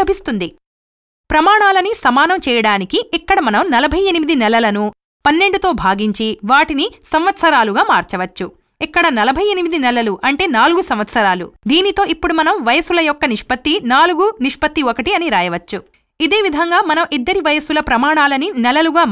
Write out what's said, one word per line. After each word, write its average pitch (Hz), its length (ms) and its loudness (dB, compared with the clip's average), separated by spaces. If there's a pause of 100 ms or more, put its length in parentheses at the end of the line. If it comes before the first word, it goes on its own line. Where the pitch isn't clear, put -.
లభిస్తుంది. 240 480 -4 (840)
ప్రమాణాలని 381 640 2 (100)
సమానం 294 340 2 (100)
చేయడానికి 214 520 0 (180)
ఇక్కడ 392 300 0
మనం 220 160 0 (120)
నలభై 302 340 0
ఎనిమిది 330 340 0
నెలలను 214 400 0 (420)
పన్నెండుతో 370 420 2 (120)
భాగించి 202 460 -2 (240)
వాటిని 294 340 2 (280)
సంవత్సరాలుగా 311 760 2
మార్చవచ్చు. 185 580 -2 (380)
ఇక్కడ 339 220 0 (100)
నలభై 262 360 0
ఎనిమిది 349 320 -2
నెలలు 240 280 0 (160)
అంటే 285 160 -2 (120)
నాలుగు 330 340 2
సంవత్సరాలు. 208 560 0 (240)
దీనితో 381 320 2 (100)
ఇప్పుడు 330 280 -2
మనం 320 140 2 (140)
వయసుల 330 400 0
యొక్క 294 240 -2
నిష్పత్తి 247 400 -4 (200)
నాలుగు 330 340 2 (180)
నిష్పత్తి 302 460 -2
ఒకటి 247 260 -4
అని 339 180 -2
రాయవచ్చు. 175 440 -2 (480)
ఇదే 392 180 0
విధంగా 339 340 0 (120)
మనం 330 160 0 (100)
ఇద్దరి 359 300 -2
వయస్సుల 302 420 0
ప్రమాణాలని 285 600 0 (160)
నెలలుగా 311 460 2